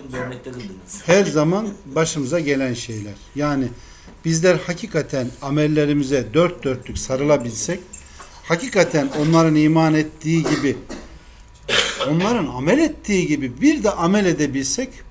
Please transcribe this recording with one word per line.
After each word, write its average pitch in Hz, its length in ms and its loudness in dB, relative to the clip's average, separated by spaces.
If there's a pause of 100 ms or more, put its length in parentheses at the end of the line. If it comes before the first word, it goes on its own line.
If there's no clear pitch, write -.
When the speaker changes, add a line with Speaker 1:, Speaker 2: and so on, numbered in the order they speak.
(120)
Speaker 1:
Dernekte 123 400 -10
kıldınız. 107 540 -14
Speaker 2:
her 190 200 6
zaman 165 420 2 (180)
başımıza 151 540 -2
gelen 135 340 0
şeyler. 110 400 -10 (220)
Yani 139 320 -2 (580)
bizler 165 300 4
hakikaten 156 720 -4 (140)
amellerimize 143 920 0
dört 165 300 2
dörtlük 123 340 -4
sarılabilsek, 131 840 0 (640)
hakikaten 165 680 0 (120)
onların 160 340 4
iman 156 380 4
ettiği 156 500 0
gibi, 139 340 0 (1300)
onların 185 380 0
amel 131 320 0
ettiği 208 480 0
gibi 135 340 -2
bir 285 220 4
de 208 80 4
amel 185 340 2
edebilsek 147 640 0 (220)